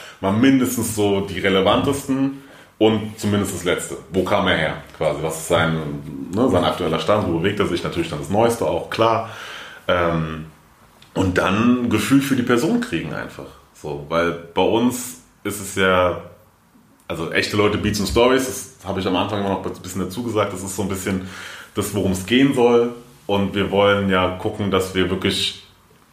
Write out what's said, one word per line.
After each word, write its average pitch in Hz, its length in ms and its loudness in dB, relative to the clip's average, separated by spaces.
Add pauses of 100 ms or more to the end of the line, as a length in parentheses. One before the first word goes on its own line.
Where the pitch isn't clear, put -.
(200)
mal 98 120 0
mindestens 123 640 2
so 101 280 2
die 90 180 -6
relevantesten 131 1000 0 (360)
und 107 400 2
zumindest 101 360 0
das 87 100 -8
letzte. 80 320 -2 (160)
Wo 92 100 2
kam 95 260 2
er 85 80 4
her, 78 180 -2 (220)
quasi? 76 260 -2
Was 78 160 -4
ist - 100 -10
sein, 73 840 -2
ne, 123 160 2
sein 87 120 2
aktueller 82 360 -2
Stand? 101 280 2
Wo 82 120 0
bewegt 101 200 0
er 95 80 2
sich? 85 160 -2
Natürlich 80 280 -4
dann 76 100 -6
das 71 80 -10
Neueste 110 380 2
auch, 85 240 -2
klar. 110 400 2 (580)
Ähm, 82 580 0 (680)
und 90 240 0
dann 117 460 2
ein 107 60 -2
Gefühl 110 300 4
für 135 160 0
die 123 60 0
Person 139 380 2
kriegen 80 340 -6
einfach. 64 320 -10 (280)
So, 71 360 -10
weil 85 220 2 (220)
bei 92 80 2
uns 113 600 0 (200)
ist 101 180 -6
es 92 140 -10
ja, 90 460 4 (880)
also 80 240 -6
echte 101 240 0
Leute, 104 220 2
Beats 104 200 0
und 95 80 -2
Stories, 127 400 4
das - 400 -12
habe 95 140 -4
ich 95 60 -4
am 92 100 0
Anfang 101 240 -2
immer 98 80 -2
noch 92 160 -2
ein 90 80 -6 (100)
bisschen 92 200 -6
dazu 92 200 -6
gesagt, 104 300 0
das 95 100 -10
ist 98 140 -8
so 107 60 -4
ein 92 60 -2
bisschen 95 400 -4 (460)
das, 101 200 -4
worum 95 180 0
es 90 140 -4
gehen 131 280 4
soll. 120 360 4 (360)
Und 98 280 0
wir 95 160 0
wollen 101 400 4
ja 92 320 2
gucken, 104 300 -2
dass 92 240 0
wir 90 120 2
wirklich, - 560 -2 (480)